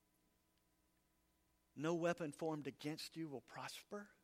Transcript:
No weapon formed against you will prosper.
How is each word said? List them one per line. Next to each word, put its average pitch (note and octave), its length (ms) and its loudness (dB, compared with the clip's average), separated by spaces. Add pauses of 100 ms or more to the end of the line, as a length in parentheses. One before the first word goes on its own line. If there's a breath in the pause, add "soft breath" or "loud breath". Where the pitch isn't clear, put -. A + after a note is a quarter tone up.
(1800)
No D#3 200 4
weapon E3+ 360 4
formed D#3 360 0
against D3+ 500 -4
you D#3+ 100 -2
will C3+ 140 -6
prosper. G3+ 680 -8 (120)